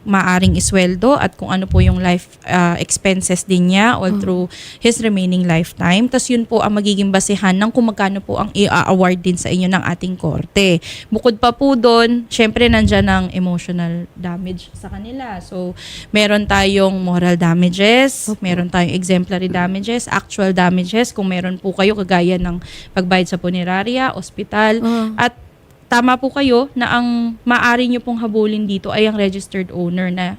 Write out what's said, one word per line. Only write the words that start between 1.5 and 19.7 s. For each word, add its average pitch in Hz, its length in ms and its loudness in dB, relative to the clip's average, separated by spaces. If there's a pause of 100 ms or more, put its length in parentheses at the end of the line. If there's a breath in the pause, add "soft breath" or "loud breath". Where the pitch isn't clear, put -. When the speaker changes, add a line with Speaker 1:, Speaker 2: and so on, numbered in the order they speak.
Speaker 1:
ano 185 160 -2
po - 120 0
yung 185 200 4
life, 180 440 -2
ah, 175 320 2
expenses 185 680 -2
din 180 240 2
niya 202 260 4
all 190 220 -2
Speaker 2:
Mm. 196 80 -2
Speaker 1:
through 180 200 -2 (340 loud breath)
his 233 200 2
remaining 185 460 0
lifetime. 170 640 0
Tas 247 160 0
yun 233 240 -2
po 226 160 0
ang 208 80 0
magiging 202 380 0
basehan 190 420 0
ng 202 160 2
kung 233 160 2
magkano 202 340 -2
po - 220 -6
ang 208 100 -4
i-award 185 720 2
din 180 160 0
sa - 100 -8
inyo 180 220 0
ng 185 160 0
ating 180 320 -4
korte. 175 640 0 (260 loud breath)
Bukod 220 300 0
pa 240 160 2
po 277 240 2
dun, 233 500 4
syempre 233 380 2
nandyan 214 400 4
ang 190 260 2
emotional 175 840 -4
damage 180 580 -10
sa - 160 -16
kanila. 220 500 -12
So, 180 380 -8 (320 loud breath)
meron 208 400 2
tayong 196 480 2
moral 180 400 2
damages, 180 920 2
Speaker 2:
Opo. 214 140 -6
Speaker 1:
meron 175 320 -2
tayong 175 180 2
exemplary 180 600 -2
damages, 196 560 -4